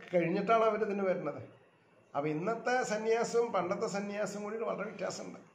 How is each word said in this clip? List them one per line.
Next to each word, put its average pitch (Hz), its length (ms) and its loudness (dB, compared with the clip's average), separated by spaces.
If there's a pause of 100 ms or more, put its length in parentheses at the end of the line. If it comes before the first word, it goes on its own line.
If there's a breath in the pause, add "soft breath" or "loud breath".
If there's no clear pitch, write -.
(140)
കഴിഞ്ഞിട്ടാണ് 196 500 4
അവരിതിന് 202 400 2
വരുന്നത്. 156 380 -2 (720)
അപ്പൊ 143 140 0
ഇന്നത്തെ 226 540 0
സന്യാസവും 220 720 2
പണ്ടത്തെ 196 340 0
സന്യാസവും 202 560 -4
കൂടി 214 140 -6
വളരെ 196 260 -4
വ്യത്യാസമുണ്ട്. 185 560 -8 (140)